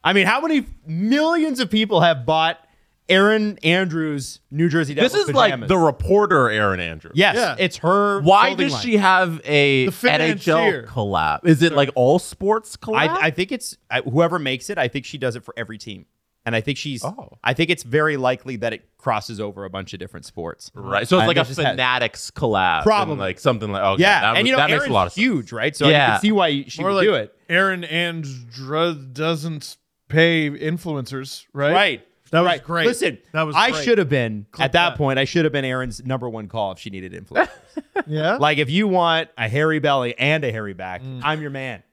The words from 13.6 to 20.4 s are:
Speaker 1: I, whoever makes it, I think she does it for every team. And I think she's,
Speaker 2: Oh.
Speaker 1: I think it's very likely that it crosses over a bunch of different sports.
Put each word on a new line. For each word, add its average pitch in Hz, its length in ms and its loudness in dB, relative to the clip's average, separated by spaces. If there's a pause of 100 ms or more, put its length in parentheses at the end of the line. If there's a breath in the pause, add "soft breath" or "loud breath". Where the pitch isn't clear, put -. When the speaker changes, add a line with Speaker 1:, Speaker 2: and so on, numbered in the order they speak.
Speaker 1:
I, 123 120 -2
whoever 170 360 0
makes 131 300 -6
it, 202 80 -8
I 131 120 -2
think 135 180 -8
she - 100 -14
does 123 180 -4
it 117 100 -14
for - 120 -20
every 110 220 -12
team. 101 260 -16 (400)
And 117 120 -2
I 110 40 0
think 135 180 -4
she's, 135 260 -8
Speaker 2:
Oh. - 400 -12
Speaker 1:
I 123 100 0
think 165 160 0
it's 170 140 -2
very 151 320 0
likely 127 400 -2
that 110 160 -4
it - 160 -14 (100)
crosses 107 420 -6
over 101 240 -10
a 92 60 -12
bunch 95 220 -10
of 92 80 -14
different 90 260 -16
sports. - 480 -12